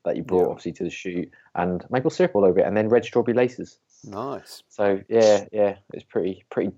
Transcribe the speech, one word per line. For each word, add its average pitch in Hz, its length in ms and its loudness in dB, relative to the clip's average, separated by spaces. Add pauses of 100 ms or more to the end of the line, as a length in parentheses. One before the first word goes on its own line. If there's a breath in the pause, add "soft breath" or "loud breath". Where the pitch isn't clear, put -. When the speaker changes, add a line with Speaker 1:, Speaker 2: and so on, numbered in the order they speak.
Speaker 1:
that 87 100 -2
you - 80 -6
brought, 90 200 2
Speaker 2:
Yeah. - 80 2
Speaker 1:
obviously, 85 220 -10
to 95 100 -10
the 87 60 -6
shoot, 87 420 -8 (240 soft breath)
and 90 340 -2
maple 131 220 -2
syrup - 240 0
all 101 100 4
over 92 140 4
it, - 80 4
and 98 100 -4
then 107 120 0
red 117 160 4
strawberry 120 300 0
laces. 123 440 -4 (260)
Speaker 2:
Nice. 107 640 -12
Speaker 1:
So, 101 400 -2
yeah, 107 460 4
yeah, 101 240 0 (160)
it's - 100 -14
pretty, 92 460 -6
pretty 101 280 -4